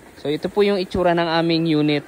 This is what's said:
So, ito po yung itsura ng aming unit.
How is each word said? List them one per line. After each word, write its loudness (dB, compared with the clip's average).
So, -8
ito -6
po 0
yung 2
itsura 0
ng 0
aming 0
unit. 0